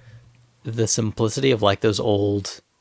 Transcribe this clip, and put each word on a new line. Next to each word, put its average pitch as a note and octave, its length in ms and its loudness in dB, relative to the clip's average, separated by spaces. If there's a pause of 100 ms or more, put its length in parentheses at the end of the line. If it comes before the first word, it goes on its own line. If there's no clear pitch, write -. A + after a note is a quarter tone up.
(640)
the A2+ 240 -2
simplicity A#2 640 0
of, A2 100 0
like, G2+ 200 2
those G#2 180 2
old G2+ 640 -2 (200)